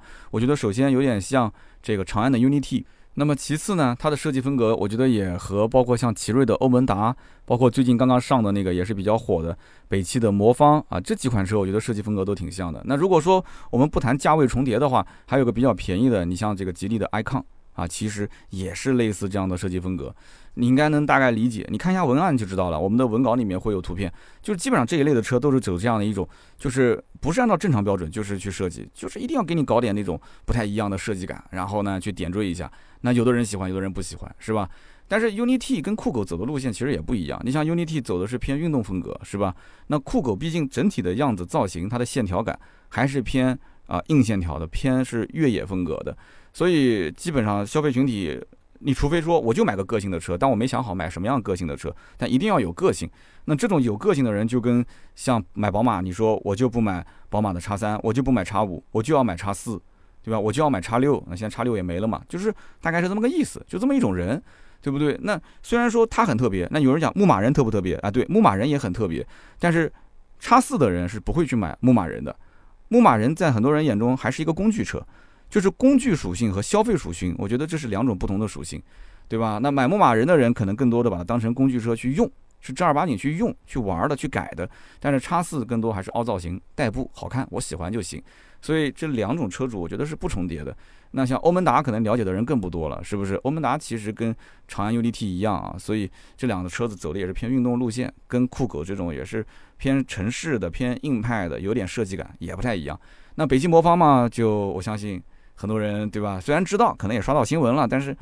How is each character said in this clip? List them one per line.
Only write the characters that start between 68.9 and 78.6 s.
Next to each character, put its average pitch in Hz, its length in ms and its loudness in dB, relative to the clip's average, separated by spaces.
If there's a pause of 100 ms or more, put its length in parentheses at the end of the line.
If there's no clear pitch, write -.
特 92 160 -2
别， 71 180 -4 (340)
但 175 120 2
是 165 200 0 (480)
叉 - 200 4
四 254 180 0
的 127 120 4
人 87 180 0
是 110 120 -8
不 110 140 -6
会 165 120 2
去 127 100 -2
买 95 240 -2
牧 123 140 6
马 95 140 4
人 55 160 -8
的。 64 120 -8 (540)
牧 233 100 6
马 185 160 8
人 120 200 2
在 165 160 2
很 110 100 2
多 139 120 4
人 151 120 2
眼 110 120 2
中 123 200 2
还 127 140 -2
是 160 100 -6
一 156 40 -2
个 165 60 2
工 196 180 0
具 214 140 0
车， - 180 -6 (480)
就 208 120 2
是 190 80 4
工 269 280 4
具 247 180 2
属 87 200 -4
性 110 160 0
和 95 100 -2
消 208 220 2
费 220 140 2
属 87 160 -6
性， 90 240 -4
我 101 100 -4
觉 117 100 0
得 151 80 -2
这 160 120 -6
是 147 100 -8
两 104 180 0
种 107 120 0
不 110 100 -4
同 170 120 -2
的 110 80 -2
属 71 160 -10